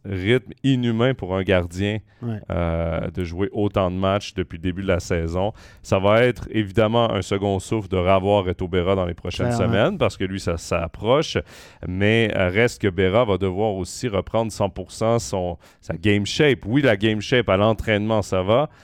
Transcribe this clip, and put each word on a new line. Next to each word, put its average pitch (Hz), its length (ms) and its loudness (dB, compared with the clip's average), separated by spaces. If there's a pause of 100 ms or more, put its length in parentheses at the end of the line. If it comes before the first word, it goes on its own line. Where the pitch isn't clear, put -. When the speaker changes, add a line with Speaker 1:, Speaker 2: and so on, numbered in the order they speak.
Speaker 1:
rythme 98 460 0 (140)
inhumain 123 500 2
pour 92 220 -4
un 95 80 0
gardien, 92 540 0 (240)
Speaker 2:
Ouais. 113 180 -6 (100)
Speaker 1:
euh, 82 600 -2
de 87 120 -6
jouer 87 300 -4
autant 101 380 0
de 92 60 -4
matchs 95 380 0
depuis 90 220 -6
le 82 60 -14
début 90 200 -4
de 95 60 -4
la 87 100 2
saison. 87 540 -2 (300)
Ça 98 180 0
va 107 240 6
être - 260 0
évidemment 110 640 2
un 101 100 0
second 98 380 -2
souffle 107 280 -4
de 92 100 -2
revoir 95 480 2
Reto 90 200 -4
Berra 90 300 0
dans 92 100 0
les 87 80 -4
prochaines 120 400 -4
Speaker 2:
Clairement. 98 120 0
Speaker 1:
semaines 120 320 2
parce 113 180 0
que 101 80 -4
lui, 95 160 -4
ça, 87 160 -2
ça 85 260 -4
approche. 120 560 0 (480)
Mais, 104 480 2
euh, 92 140 2
reste 110 340 0
que 107 60 2
Berra 95 360 2
va 98 140 2
devoir 98 360 -2
aussi 95 340 -6
reprendre 110 420 -2
cent 101 180 -2
pour 90 220 -12
cent 113 300 0
son, 90 360 -6 (240)
sa - 160 -8
game 101 300 2
shape. 143 400 2
Oui, 127 160 2
la 117 140 4
game 107 240 0
shape 120 280 2
à 95 80 4
l'entraînement, 107 640 2
ça 92 200 -2
va, 117 280 2 (140)